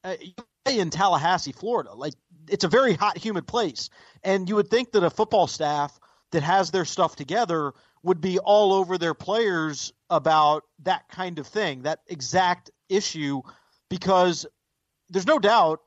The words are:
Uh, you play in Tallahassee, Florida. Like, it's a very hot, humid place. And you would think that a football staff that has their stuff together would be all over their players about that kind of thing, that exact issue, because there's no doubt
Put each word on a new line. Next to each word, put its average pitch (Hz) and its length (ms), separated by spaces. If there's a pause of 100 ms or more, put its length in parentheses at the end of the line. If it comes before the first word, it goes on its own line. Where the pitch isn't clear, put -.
Uh, 190 180
you 185 120 (320)
play 247 140
in 165 120
Tallahassee, 170 600
Florida. 185 400
Like, 135 220 (340)
it's 196 160
a 175 40
very 233 260
hot, 185 240
humid 196 280
place. 208 440 (320)
And 190 260
you 208 80
would 202 140
think 240 220
that 196 120
a 160 60
football 214 360
staff 147 520 (320)
that 160 120
has 175 280
their 185 160
stuff 170 280
together 160 580 (300)
would 170 180
be 180 180
all 202 340
over 185 240
their 165 160
players 180 800 (160)
about 156 540 (220)
that 180 240
kind 180 300
of 139 80
thing, 156 360
that 160 240
exact 175 640 (180)
issue, 151 540 (480)
because 180 560 (640)
there's 185 160
no 302 120
doubt 196 480